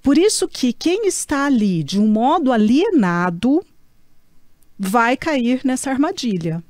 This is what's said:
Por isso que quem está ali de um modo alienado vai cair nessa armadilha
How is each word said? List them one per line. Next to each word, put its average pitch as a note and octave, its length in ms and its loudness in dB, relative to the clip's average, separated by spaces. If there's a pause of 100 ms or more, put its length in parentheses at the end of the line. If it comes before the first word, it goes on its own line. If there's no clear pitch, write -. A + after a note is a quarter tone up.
Por C#4+ 160 2
isso F#4+ 300 2
que - 260 -2
quem F#4+ 340 -2
está C#4+ 380 -4
ali G#3 380 0
de F#3 160 -4
um G#3+ 80 2
modo B3+ 440 2
alienado A3+ 1120 2 (1120)
vai A#3 380 0
cair B3+ 480 -2
nessa C4 260 -2
armadilha G#3+ 800 -2